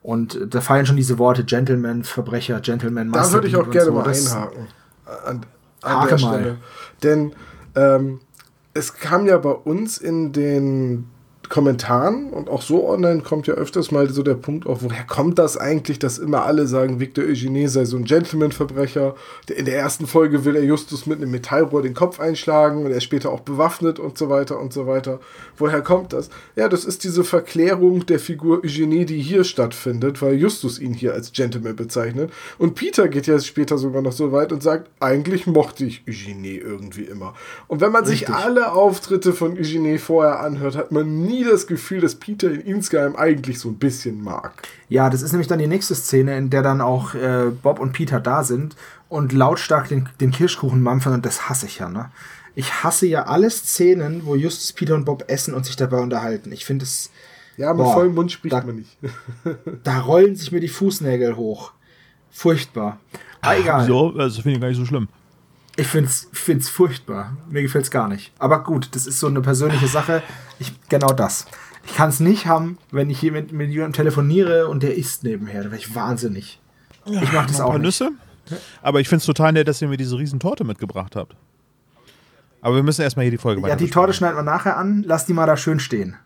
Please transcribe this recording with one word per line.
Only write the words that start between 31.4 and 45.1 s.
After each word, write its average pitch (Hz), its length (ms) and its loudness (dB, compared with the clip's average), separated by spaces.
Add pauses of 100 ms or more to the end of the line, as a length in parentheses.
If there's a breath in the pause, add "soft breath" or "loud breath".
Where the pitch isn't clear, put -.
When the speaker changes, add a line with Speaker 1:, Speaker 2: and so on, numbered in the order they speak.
Speaker 2:
bezeichnet. 120 540 -4 (280 loud breath)
Und 170 160 2
Peter 233 340 2
geht 139 180 -2
ja 151 140 4
später 147 380 -2
sogar 135 240 -2
noch 131 100 -2
so 139 200 -4
weit 147 200 0
und 147 100 -6
sagt, 160 280 0 (100)
„Eigentlich 147 460 0
mochte 151 400 2
ich - 200 -10
Eugene 98 420 -12 (100)
irgendwie 101 460 -12
immer.“ 92 300 -14 (340 loud breath)
Und 151 120 -2
wenn 202 120 4
man 226 120 4
sich 135 240 0
Speaker 1:
Richtig. 113 80 0
Speaker 2:
alle 233 360 2
Auftritte 185 600 4
von 175 260 -2
Eugene 156 400 0
vorher 151 420 4
anhört, 139 360 -4
hat 156 160 -4
man 156 300 0
nie 226 160 0
das 233 300 4
Gefühl, 180 320 -4
dass 165 160 0
Peter 208 340 -4
ihn 147 100 -4
insgeheim 165 540 -2
eigentlich 135 460 0
so 120 80 -8
ein 110 100 -6
bisschen 120 440 -2
mag. - 400 -10 (260 loud breath)
Speaker 1:
Ja, 131 200 4
das 131 140 0